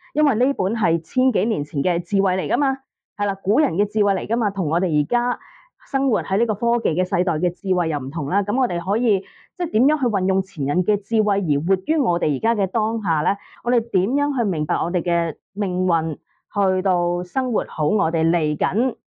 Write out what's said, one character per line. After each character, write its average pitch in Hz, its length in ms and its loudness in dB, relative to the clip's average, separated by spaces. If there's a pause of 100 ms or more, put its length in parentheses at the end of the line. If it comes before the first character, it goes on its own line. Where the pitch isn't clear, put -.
(140)
因 302 120 2
為 254 100 2
呢 254 220 2
本 196 180 -2
係 170 260 0
千 254 300 0
幾 208 140 0
年 190 180 -2
前 147 180 -4
嘅 175 200 0
智 196 200 0
慧 185 140 2
嚟 185 180 -2
㗎 247 40 0
嘛， 269 220 0 (360)
係 208 120 -4
啦， 196 140 -2
古 214 180 2
人 208 160 2
嘅 202 100 2
智 208 180 0
慧 202 80 2
嚟 160 160 -2
㗎 226 80 -2
嘛， 233 160 0
同 180 180 -2
我 170 120 0
哋 156 200 2
而 147 60 -2
家 240 320 -2 (500)
生 269 200 0
活 196 120 2
喺 190 160 -2
呢 233 100 2
個 214 80 0
科 233 240 0
技 214 100 0
嘅 170 160 0
世 180 180 0
代 180 120 0
嘅 170 180 0
智 190 200 -2
慧 175 140 0
又 151 100 -2
唔 131 120 -6
同 147 160 -4
啦。 190 180 0
咁 240 160 -2
我 262 80 2
哋 180 160 -2
可 196 140 0
以， 220 240 2 (360)
即 359 60 -4
係 - 80 -4
點 220 140 2
樣 294 160 2
去 254 60 0
運 190 200 0
用 190 140 2
前 156 240 -4
人 175 180 2
嘅 208 160 0
智 220 220 0
慧 202 140 0
而 185 160 0 (140)
活 190 200 0
於 320 100 0
我 185 240 0
哋 151 160 0
而 127 60 -2
家 233 140 0
嘅 196 120 0
當 220 340 -2
下 165 200 0
呢？ 190 160 0 (260)
我 247 80 -2
哋 247 80 2
點 196 300 0
樣 285 280 0
去 240 60 2
明 165 220 0
白 165 100 -2
我 160 160 -2
哋 175 100 0
嘅 170 340 0 (180)
命 185 320 -2
運， 160 320 0 (360)
去 190 300 0
到 175 400 0
生 254 280 -4
活 196 160 0
好 151 200 -2
我 180 240 2
哋 165 180 2
嚟 156 260 0
緊 190 400 -2 (120)